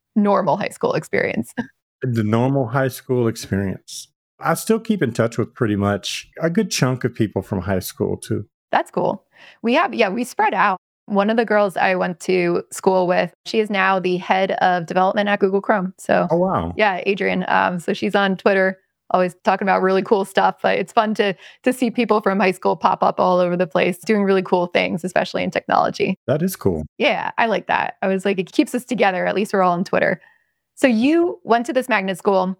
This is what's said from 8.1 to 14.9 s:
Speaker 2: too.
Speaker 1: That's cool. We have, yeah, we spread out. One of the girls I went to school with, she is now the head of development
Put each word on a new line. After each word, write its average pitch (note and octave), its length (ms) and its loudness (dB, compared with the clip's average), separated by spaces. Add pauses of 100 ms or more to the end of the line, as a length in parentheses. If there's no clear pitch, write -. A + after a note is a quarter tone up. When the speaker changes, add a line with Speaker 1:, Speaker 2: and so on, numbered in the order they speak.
Speaker 2:
too. G2+ 280 -6 (240)
Speaker 1:
That's - 200 -2
cool. F#3 340 -4 (380)
We A#3 120 0
have, D#4+ 200 0
yeah, A3 160 2
we A3+ 120 -4
spread - 300 -2
out. F#3+ 240 0 (300)
One G3+ 240 0
of A#3 80 2
the A#3 80 0
girls G#3 300 2
I F#3+ 180 2
went F3+ 260 -4
to F3+ 500 0
school F#3 360 2
with, F3+ 260 0 (140)
she A3 140 0
is G#3+ 100 -2
now F#3+ 280 2
the F3+ 200 -2
head F#3+ 340 0
of F3+ 320 0
development F#3+ 460 0